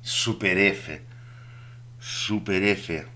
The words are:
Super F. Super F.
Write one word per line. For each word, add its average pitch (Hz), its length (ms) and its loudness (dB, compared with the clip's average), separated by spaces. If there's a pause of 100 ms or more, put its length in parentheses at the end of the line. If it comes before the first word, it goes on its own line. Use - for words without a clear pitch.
Super 101 560 2
F. 92 440 2 (960)
Super 98 640 0
F. 85 520 0